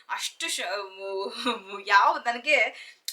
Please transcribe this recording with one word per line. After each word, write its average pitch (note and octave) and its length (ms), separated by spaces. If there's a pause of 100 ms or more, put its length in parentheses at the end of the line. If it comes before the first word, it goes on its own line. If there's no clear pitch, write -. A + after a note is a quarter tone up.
ಅಷ್ಟು - 400
ಶ-, G#3 220 (1160)
ಯಾವ, G#3 380
ನನಗೆ A#3+ 320 (560)